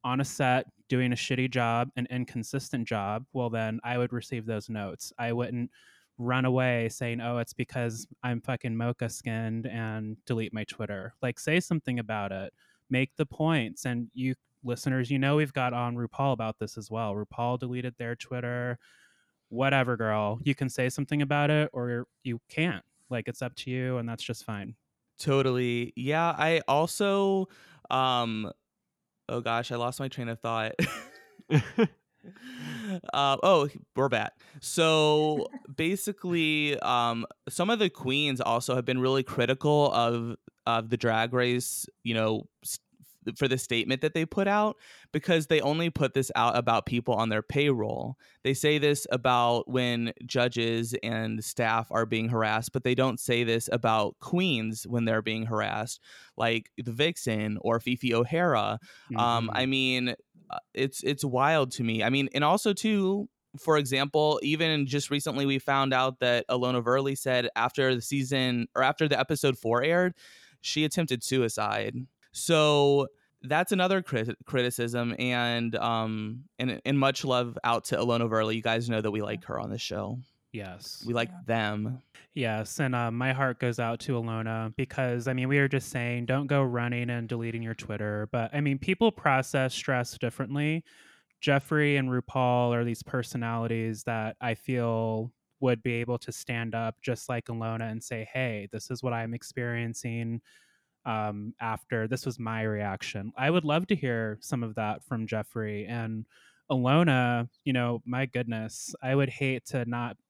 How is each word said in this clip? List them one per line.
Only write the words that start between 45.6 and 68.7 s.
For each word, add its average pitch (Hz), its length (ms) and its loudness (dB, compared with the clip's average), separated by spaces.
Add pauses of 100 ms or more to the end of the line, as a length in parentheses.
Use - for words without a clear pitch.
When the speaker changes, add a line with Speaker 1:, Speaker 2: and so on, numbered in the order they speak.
Speaker 2:
only 160 300 2
put - 240 0
this 135 200 2
out 117 220 4
about 120 300 2
people 120 280 0
on 113 160 2
their 107 120 2
payroll. 131 760 0 (260)
They 135 120 2
say 151 240 4
this 147 320 2
about 120 580 2
when 120 440 0 (120)
judges 117 800 0
and 110 420 -2
staff 113 460 0
are 113 160 2
being 113 240 0
harassed, 110 420 0
but 127 120 -2
they 127 100 4
don't 131 260 2
say 120 240 2
this 113 280 0
about 110 480 2
queens 120 680 0
when 117 180 0
they're 110 180 2
being 110 240 -2
harassed, 107 540 -2 (360)
like 117 420 0
the 120 140 -6
Vixen 113 680 0
or 117 200 2
Fifi 123 340 0
O'Hara. 120 640 2 (380)
Um, 117 320 2
Speaker 1:
Mm-hmm. - 80 -4
Speaker 2:
I 131 100 2
mean, 127 480 0 (360)
uh, - 80 -6 (160)
it's, - 280 -2
it's 143 220 -2
wild 135 480 2
to - 100 -4
me. 113 220 0
I 117 60 2
mean, 139 240 2
and 143 100 2
also 202 300 2
too, 202 560 0 (280)
for 156 200 4
example, 143 640 2
even 151 440 2
just 139 240 -2
recently 139 360 0
we 135 120 2
found 135 360 2
out 131 260 2
that 120 300 2
Ilona 123 340 2
Verley 135 300 2
said 123 420 0
after 127 380 2
the 120 80 -2
season, 131 640 0 (100)